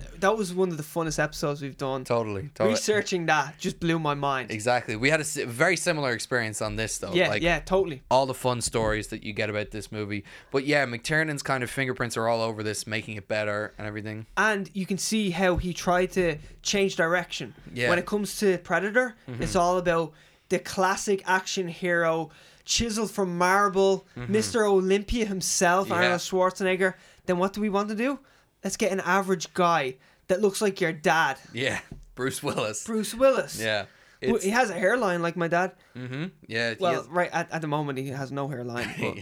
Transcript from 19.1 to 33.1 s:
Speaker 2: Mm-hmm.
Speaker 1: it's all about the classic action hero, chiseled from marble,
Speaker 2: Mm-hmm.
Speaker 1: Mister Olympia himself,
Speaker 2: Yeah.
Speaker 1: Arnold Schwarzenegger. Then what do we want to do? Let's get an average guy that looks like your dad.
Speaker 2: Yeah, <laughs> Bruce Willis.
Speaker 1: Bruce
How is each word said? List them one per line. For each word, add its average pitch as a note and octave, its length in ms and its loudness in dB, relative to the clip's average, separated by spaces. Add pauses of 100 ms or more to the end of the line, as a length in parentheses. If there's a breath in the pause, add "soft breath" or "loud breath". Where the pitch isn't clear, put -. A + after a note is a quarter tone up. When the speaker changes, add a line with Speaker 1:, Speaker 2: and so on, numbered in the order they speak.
Speaker 2:
Mm-hmm. B2 140 -8
Speaker 1:
it's C#3+ 120 0
all F3+ 220 4
about E3 340 2 (380 soft breath)
the F3+ 100 2
classic F#3+ 640 0
action F#3 440 0
hero, E3 600 0 (360 loud breath)
chiseled A3 460 -2
from F3+ 260 -2
marble, G3 680 4 (120)
Speaker 2:
Mm-hmm. B2 160 -6
Speaker 1:
Mister G#3+ 320 2
Olympia G3+ 600 2
himself, F#3+ 640 2
Speaker 2:
Yeah. F#3 60 0
Speaker 1:
Arnold F3 260 2
Schwarzenegger. F#3 720 2 (300 loud breath)
Then F3+ 120 0
what F#3+ 160 0
do G#3 80 -6
we G#3+ 80 0
want G3+ 200 0
to G#3+ 60 -6
do? B3+ 240 -2 (440 soft breath)
Let's F#3+ 120 -4
get G#3 160 0
an F#3+ 80 0
average F#3 540 0
guy E3 420 2 (320 soft breath)
that F#3+ 140 0
looks G3+ 200 2
like G3 200 0
your E3 100 2
dad. D#3+ 460 2 (160)
Speaker 2:
Yeah, A#2 260 -2 (180)
<laughs> - 180 -20
Bruce C3 280 -4
Willis. B2 400 -2
Speaker 1:
Bruce A3 320 -4